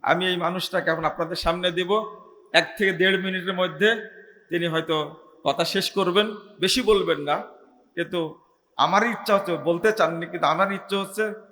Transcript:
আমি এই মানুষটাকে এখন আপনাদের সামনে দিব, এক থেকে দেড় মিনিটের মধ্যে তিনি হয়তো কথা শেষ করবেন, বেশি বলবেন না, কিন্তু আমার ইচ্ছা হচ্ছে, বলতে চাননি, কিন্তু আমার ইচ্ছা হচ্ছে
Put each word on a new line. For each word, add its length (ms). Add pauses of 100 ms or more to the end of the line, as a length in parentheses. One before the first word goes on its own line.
আমি 240
এই 120
মানুষটাকে 540
এখন 140
আপনাদের 300
সামনে 360
দিব, 340 (480)
এক 240
থেকে 140
দেড় 260
মিনিটের 360
মধ্যে 680 (300)
তিনি 180
হয়তো 480 (280)
কথা 220
শেষ 260
করবেন, 400 (280)
বেশি 220
বলবেন 380
না, 180 (580)
কিন্তু 440 (380)
আমার 260
ইচ্ছা 320
হচ্ছে, 220
বলতে 340
চাননি, 340
কিন্তু 220
আমার 240
ইচ্ছা 260
হচ্ছে 360 (180)